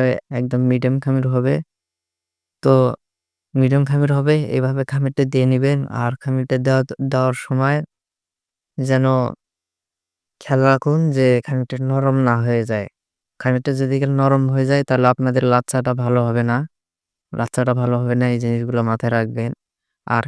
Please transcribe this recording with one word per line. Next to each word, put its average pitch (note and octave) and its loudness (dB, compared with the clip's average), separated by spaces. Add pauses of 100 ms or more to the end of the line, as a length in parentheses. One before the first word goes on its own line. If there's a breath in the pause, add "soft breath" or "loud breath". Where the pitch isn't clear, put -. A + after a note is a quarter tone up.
(320)
একদম B2+ -2
মিডিয়াম B2+ 0
খামির C3 -2
হবে। B2+ 0 (1120)
তো C3+ 4 (800)
মিডিয়াম C3+ 2
খামির C#3+ 0
হবে, C#3+ 2 (160)
এভাবে C3 -2
খামিরটা C#3 -2
দিয়ে C3 0
নিবেন। C3 2 (140)
আর A#2+ -2
খামিরটা C3 -2
দেওয়া, C3 2 (240)
দেওয়ার C3 0
সময় C3+ -2 (1000)
যেন C3 0 (1400)
খেয়াল C3+ 0
রাখুন C3+ 2 (120)
যে C3 2 (160)
খামিরটা C3 -6
নরম C3+ 0
না B2 2
হয়ে A#2 0
যায়। G#2+ -4 (520)
খামিরটা B2+ -2
যদি C3+ -2 (220)
নরম C3+ 2
হয়ে C3+ 0
যায়, C#3+ 2
তাহলে B2+ 2
আপনাদের B2+ 0
লাচ্ছাটা B2 0
ভালো B2 0
হবে A#2 0
না, A#2+ 0 (760)
লাচ্ছাটা B2 -2
ভালো B2 0
হবে B2 0
না, B2 2
এই B2 0
জিনিসগুলো A#2 -2
মাথায় A2+ -2
রাখবেন। A#2 -2 (560)
আর A#2 0